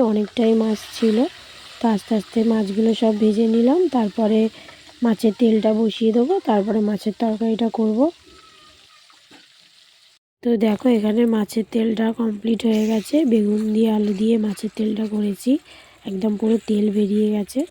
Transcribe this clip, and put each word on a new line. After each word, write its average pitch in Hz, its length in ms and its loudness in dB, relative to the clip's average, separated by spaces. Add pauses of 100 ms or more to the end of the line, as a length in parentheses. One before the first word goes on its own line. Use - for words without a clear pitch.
অনেকটাই 220 540 0
মাছ 220 240 0 (140)
ছিল, 220 240 0 (580)
তো - 120 -6
আস্তে 214 280 -2
আস্তে 214 280 -4
মাছগুলো 220 500 0
সব 220 260 0
ভেজে 214 280 2
নিলাম। 233 320 2 (100)
তারপরে 220 500 0 (640)
মাছের 226 360 0
তেলটা 220 360 2
বসিয়ে 220 380 0
দেবো, 240 220 2 (120)
তারপরে 214 360 0
মাছের 208 380 -2
তরকারিটা 226 500 -2
করব। 220 300 -2 (2500)
তো 240 140 -2
দেখো, 214 320 0
এখানে 220 380 2
মাছের 220 440 -2
তেলটা 226 420 -2
কমপ্লিট 220 520 -4
হয়ে 214 200 2
গেছে, 220 300 -2 (100)
বেগুন 214 360 2 (120)
দিয়ে 220 180 2
আলু 214 260 0
দিয়ে 220 200 0
মাছের 214 380 -4
তেলটা 214 320 -4
করেছি, 208 440 -2 (540)
একদম 196 320 -4
পুরো 220 180 0 (100)
তেল 208 260 0
বেরিয়ে 208 380 0
গেছে। 214 300 -4 (120)